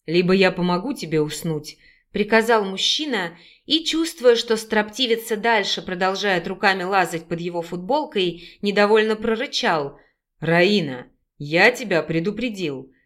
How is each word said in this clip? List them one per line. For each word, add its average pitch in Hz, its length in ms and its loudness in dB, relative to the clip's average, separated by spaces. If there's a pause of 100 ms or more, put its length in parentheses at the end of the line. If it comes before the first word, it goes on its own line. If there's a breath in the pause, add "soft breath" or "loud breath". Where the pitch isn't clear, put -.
либо 175 280 2
я 190 180 4
помогу 180 420 -2
тебе 156 280 -2
уснуть», 151 560 -6 (340 soft breath)
приказал 214 540 2
мужчина 190 720 -4 (280 loud breath)
и, 320 180 0
чувствуя, 311 520 2
что 233 220 0
строптивица 220 800 -2
дальше 208 440 0
продолжает 185 680 -2
руками 190 360 0
лазать 175 440 0
под 165 120 -4
его 170 220 -6
футболкой, 185 1000 -4
недовольно 208 540 4
прорычал: 214 840 -2 (400 soft breath)
«Раина, 165 680 2 (300)
я 165 340 4
тебя 202 300 -2
предупредил. 170 920 -4 (140 soft breath)